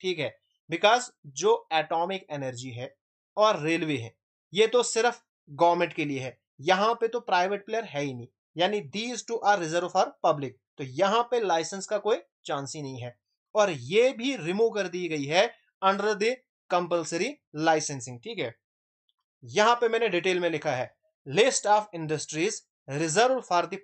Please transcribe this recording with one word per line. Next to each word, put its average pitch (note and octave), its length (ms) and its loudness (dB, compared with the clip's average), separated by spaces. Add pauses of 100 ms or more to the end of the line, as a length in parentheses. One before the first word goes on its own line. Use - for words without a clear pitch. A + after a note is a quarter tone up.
ठीक F3+ 180 -4
है, C3 200 -6 (340)
because G#3+ 380 4 (160)
जो E3+ 460 0
एटॉमिक E3+ 580 -2
एनर्जी C3 400 -8
है A#2+ 260 -12 (400)
और G#3 260 4
रेलवे D#3 340 -2
है A2+ 200 -10 (380)
ये G#3+ 120 4
तो A#3 160 4
सिर्फ A3+ 420 0 (260)
गवर्नमेंट E3+ 420 4
के D#3+ 120 -4
लिए C3+ 160 -4
है, B2+ 200 -10 (200)
यहां F#3+ 340 2
पे A3+ 140 -2
तो A#3 120 -6
प्राइवेट G3 460 0
प्लेयर A3 180 -4
है C#3+ 180 -6
ही C#3 120 -4
नहीं, A#2+ 140 -14 (280)
यानी G3+ 240 0
these G#3+ 420 -8
two A3+ 240 -6
are G3+ 120 6
reserved E3+ 380 -2
for A3 100 4 (200)
public। C#3+ 240 0 (260)
तो D3 80 -8
यहां F#3+ 400 2
पे B3 160 -2
लाइसेंस F#3 460 -2
का G#3+ 120 -2
कोई A3 240 -2 (220)
चांस C#3+ 320 -6
ही D3+ 60 -10
नहीं C3 200 -10
है A#2+ 180 -14 (340)
और G#3 160 4
ये F3 420 2
भी B3 240 -4
रिमूव G3+ 340 0
कर G3 180 -2
दी F3 200 -6
गई D3+ 160 -4
है F3+ 300 2 (300)
under G3+ 300 2
the A3 200 0 (400)
compulsory F3 580 -2 (240)
licensing। D3+ 680 -2
ठीक G#3+ 140 -12
है, B2+ 200 -6 (840)
यहां G#3 320 4
पे A#3 120 2
मैंने A3+ 200 0
डिटेल F3+ 320 0
में E3+ 100 0
लिखा D#3 220 -4
है B2 240 -6 (320)
list A3 380 2
of G#3 180 4 (120)
industries D#3 580 -4 (360)
reserved F3+ 500 2
for F3 220 0
the F3 220 -6